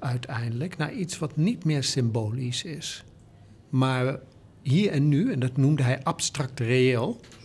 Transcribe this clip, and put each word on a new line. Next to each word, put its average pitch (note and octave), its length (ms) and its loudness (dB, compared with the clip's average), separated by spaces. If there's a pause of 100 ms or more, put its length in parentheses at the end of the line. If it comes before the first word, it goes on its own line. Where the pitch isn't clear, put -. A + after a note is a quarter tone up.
uiteindelijk B2 760 -4
naar D3+ 160 -4
iets F#3 260 -6
wat D3+ 180 -6
niet F#3+ 280 2
meer D3 200 0
symbolisch A#2+ 800 -2
is, - 400 -10 (640)
maar C3 500 0 (440)
hier F#3+ 280 2
en D3 180 2
nu, F3+ 240 2
en C#3+ 80 -2
dat B2 160 -2
noemde C#3 260 4
hij C3 200 0
abstract - 580 -4
reëel. B2+ 600 2 (240)